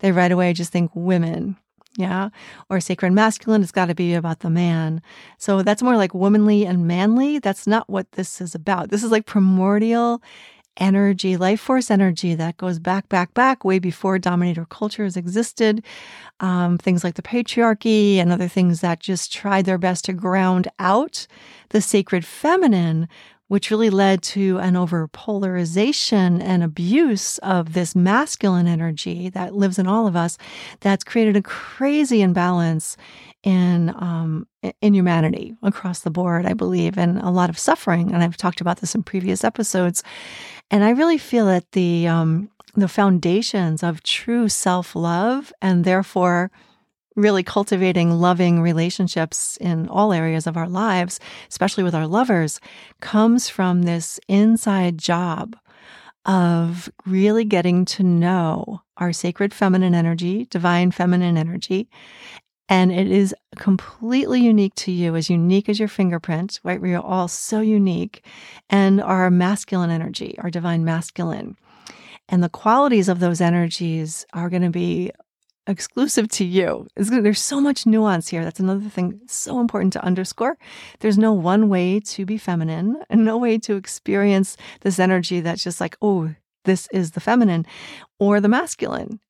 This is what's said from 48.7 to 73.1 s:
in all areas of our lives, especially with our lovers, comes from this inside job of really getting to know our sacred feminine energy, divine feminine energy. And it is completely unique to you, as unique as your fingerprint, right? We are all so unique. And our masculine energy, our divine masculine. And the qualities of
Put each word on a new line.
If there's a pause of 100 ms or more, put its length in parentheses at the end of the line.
in
all
areas
of
our
lives, (280)
especially
with
our
lovers, (400)
comes
from
this (100)
inside
job (680)
of (160)
really
getting
to
know (160)
our
sacred
feminine
energy,
divine
feminine
energy. (800)
And
it
is (220)
completely
unique
to
you,
as
unique
as
your
fingerprint,
right?
We
are
all
so
unique. (460)
And
our
masculine
energy,
our
divine
masculine. (720)
And
the
qualities
of